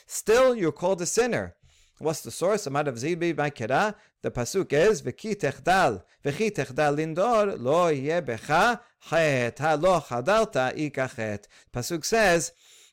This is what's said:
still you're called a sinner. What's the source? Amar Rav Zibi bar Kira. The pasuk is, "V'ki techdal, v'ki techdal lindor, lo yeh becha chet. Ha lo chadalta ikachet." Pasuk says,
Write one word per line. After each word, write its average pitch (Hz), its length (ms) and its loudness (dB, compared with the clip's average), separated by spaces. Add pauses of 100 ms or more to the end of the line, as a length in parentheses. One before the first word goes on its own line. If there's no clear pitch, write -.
still 254 480 2
you're 185 160 0
called 175 320 -2
a 170 40 -4
sinner. 135 500 -2 (420)
What's 147 220 -4
the - 100 -12
source? 196 360 0
Amar 143 180 -2
Rav 139 100 -2
Zibi 165 400 -2
bar 147 160 -2
Kira. 147 460 -2 (260)
The - 80 -4
pasuk 123 420 -4
is, 160 300 4
"V'ki 160 320 -8
techdal, 143 680 0 (220)
v'ki 147 260 -2
techdal 147 460 -2
lindor, 196 640 0
lo 156 280 2
yeh 151 320 0
becha 160 600 0 (300)
chet. 139 480 2
Ha 156 160 2
lo 170 260 4
chadalta 139 760 0
ikachet." 127 680 -6 (280)
Pasuk 147 320 -6
says, 180 480 2 (400)